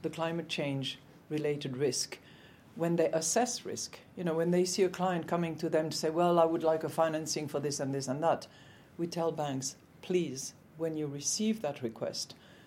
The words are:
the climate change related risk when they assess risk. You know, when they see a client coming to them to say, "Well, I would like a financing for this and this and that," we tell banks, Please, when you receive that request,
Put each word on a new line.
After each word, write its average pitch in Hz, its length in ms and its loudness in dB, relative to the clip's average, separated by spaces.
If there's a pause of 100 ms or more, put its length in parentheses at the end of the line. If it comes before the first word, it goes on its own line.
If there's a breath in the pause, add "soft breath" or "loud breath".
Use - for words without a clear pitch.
the 160 80 -4
climate 165 400 -4
change 139 480 -2 (320)
related 147 480 -2
risk 131 400 0 (580 loud breath)
when 170 200 2
they 117 140 4
assess - 540 0
risk. - 360 -8 (160)
You 185 80 -6
know, 165 100 0
when 165 160 2
they 180 160 6
see 185 180 2
a 180 60 4
client 180 380 0
coming 170 300 0
to 170 120 -2
them 160 220 2
to 156 60 -4
say, 160 120 0
"Well, 170 300 4
I 165 60 8
would 165 180 2
like 160 200 4
a 156 60 -2
financing 156 580 0
for 147 120 -4
this 143 200 -2
and 139 140 -2
this 139 140 -4
and 151 160 -2
that," 156 240 2 (500 loud breath)
we 170 80 -2
tell 170 260 -2
banks, 143 440 -4 (260)
Please, 151 520 -2 (240)
when 160 180 -2
you 151 100 -2
receive 214 560 -2
that 143 220 -4
request, - 500 -6 (340 loud breath)